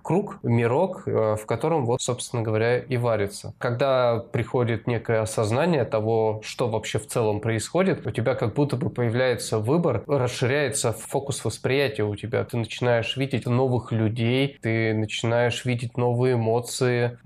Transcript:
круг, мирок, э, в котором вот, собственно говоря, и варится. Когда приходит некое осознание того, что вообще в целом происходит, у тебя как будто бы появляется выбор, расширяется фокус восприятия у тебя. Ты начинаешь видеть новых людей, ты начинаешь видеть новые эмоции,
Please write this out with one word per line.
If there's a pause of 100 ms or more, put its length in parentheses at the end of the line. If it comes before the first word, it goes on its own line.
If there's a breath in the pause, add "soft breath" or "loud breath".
круг,
мирок,
э,
в
котором
вот,
собственно
говоря,
и
варится.
Когда
приходит
некое
осознание
того,
что
вообще
в
целом
происходит,
у
тебя
как
будто
бы
появляется
выбор,
расширяется
фокус
восприятия
у
тебя.
Ты
начинаешь
видеть
новых
людей,
ты
начинаешь
видеть
новые
эмоции,